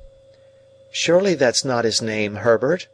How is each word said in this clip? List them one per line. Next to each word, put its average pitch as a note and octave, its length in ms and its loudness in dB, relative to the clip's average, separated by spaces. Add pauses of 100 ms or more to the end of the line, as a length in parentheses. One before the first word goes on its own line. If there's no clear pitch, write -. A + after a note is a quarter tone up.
(920)
"Surely F3+ 440 2
that's B2+ 300 0
not B2 200 -2
his A2+ 180 -2
name, G#2+ 340 -4
Herbert?" A#2+ 580 0